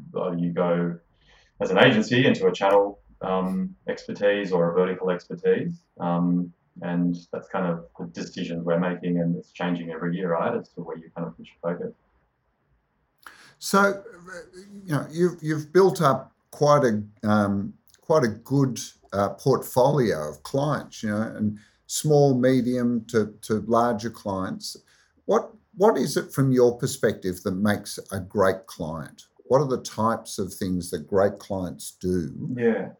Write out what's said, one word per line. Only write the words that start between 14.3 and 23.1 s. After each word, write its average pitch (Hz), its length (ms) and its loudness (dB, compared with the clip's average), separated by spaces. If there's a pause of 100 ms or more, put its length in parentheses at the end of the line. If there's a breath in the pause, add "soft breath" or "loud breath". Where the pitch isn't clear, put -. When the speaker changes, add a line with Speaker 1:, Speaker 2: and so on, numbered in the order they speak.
Speaker 2:
you 170 100 -4
know, - 160 0
you've, 170 320 0
you've 151 300 -4
built 185 300 6
up 135 300 2 (180)
quite 147 340 6
a, 107 180 2 (260)
um, 101 460 2 (260)
quite 156 240 2
a 117 40 4
good, 127 520 -2 (320)
uh, 98 180 2
portfolio 123 1000 2
of 78 140 -12
clients, 139 600 -4
you 110 80 -4
know, 104 120 -2 (140)
and 107 220 -2 (280 loud breath)
small, 143 520 4
medium 123 680 0
to, 107 260 0 (100)